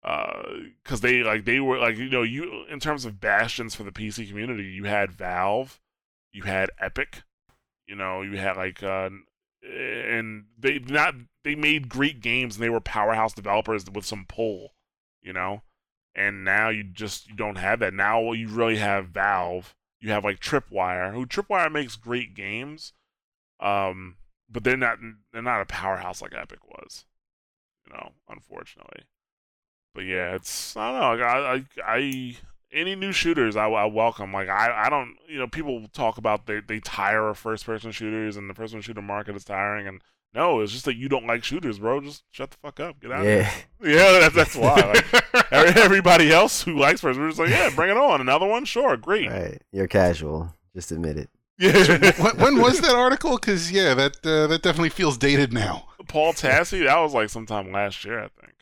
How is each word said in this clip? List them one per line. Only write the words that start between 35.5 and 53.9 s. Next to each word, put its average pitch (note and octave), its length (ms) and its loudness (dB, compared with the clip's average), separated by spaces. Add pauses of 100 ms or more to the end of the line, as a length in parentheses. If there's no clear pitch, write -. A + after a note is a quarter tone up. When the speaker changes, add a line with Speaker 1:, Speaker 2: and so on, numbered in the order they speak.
Speaker 1:
talk A2+ 240 -4
about G#2+ 300 -2
they, G#2 140 -6
they G#2+ 180 -8
tire G#2 500 -2
of G#2 80 -8
first-person A2 540 -8
shooters G#2+ 460 -8
and G2+ 120 -14
the F#2+ 40 -14
first-person A2 280 -12
shooter G#2+ 200 -12
market G2+ 340 -8
is G2 80 -14
tiring, G2+ 440 -6
and F#2+ 140 -16 (320)
no, C#3+ 280 2
it's G2+ 100 -2
just B2 140 -10
that C3 100 -2
you B2+ 140 -8
don't B2 180 -2
like A#2 160 -2
shooters, C3+ 360 -6
bro. A#2 200 -2
Just C#3+ 320 -16
shut C3+ 200 -12
the - 60 -20
fuck - 220 -18
up. D3+ 220 -12
Get A#2 100 -12
out D3 140 -2
Speaker 2:
Yeah. G#3 60 4
Speaker 1:
of G2+ 160 4
here. - 220 -8
<laughs> D#3 280 2
Yeah, F#3 240 12
that's, D#3+ 140 6
that's D#3+ 200 4
why. A#2 200 4
Like, A#3 720 4
Speaker 3:
<laughs> - 40 -4
Speaker 1:
every-, E3+ 300 8
everybody F3+ 500 8
else F#3+ 320 6
who E3 140 -4
likes C#3 240 4
first-person C#3+ 280 -2
is D#3 100 -8
like, E3 100 2
"Yeah, - 260 4
bring E3 140 2
it G#3 80 2
on. A#3+ 240 4
Another C#3 260 2
one? A3+ 160 0
Sure, F#3+ 320 0
great." C3+ 340 -2
Speaker 2:
Right. - 320 -6 (120)
You're F#2+ 160 0
casual. E2 680 0 (180)
Just E2+ 200 -10
admit D#2+ 240 -4
it. C#2+ 120 -10 (280)
Speaker 1:
Yeah. F3 560 8
<laughs> - 100 0
Speaker 3:
When, G#3+ 140 2
when B3+ 240 6
was B3+ 180 4
that C#4+ 160 4
article? B3+ 420 2
'Cause, F3 340 -2
yeah, F#3 220 4